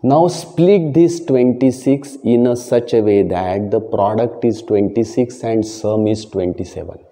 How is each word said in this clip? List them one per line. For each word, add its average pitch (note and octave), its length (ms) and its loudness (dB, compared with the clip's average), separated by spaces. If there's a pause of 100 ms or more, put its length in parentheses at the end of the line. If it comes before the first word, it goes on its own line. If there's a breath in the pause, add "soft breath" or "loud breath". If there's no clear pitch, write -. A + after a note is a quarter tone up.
Now D3 240 4
split E3+ 640 2
this E3+ 320 4
twenty-six B2+ 1000 0
in A#2+ 240 4
a A#2+ 80 0
such A#2+ 380 -2
a A2+ 60 4
way G#2 220 4
that F#2 480 -2
the G#2+ 100 0
product A2 640 -2
is A2 180 0
twenty-six G#2+ 800 -2
and A2+ 200 0
sum G#2+ 440 -2
is G#2+ 160 -2
twenty-seven. F2+ 720 -8 (140)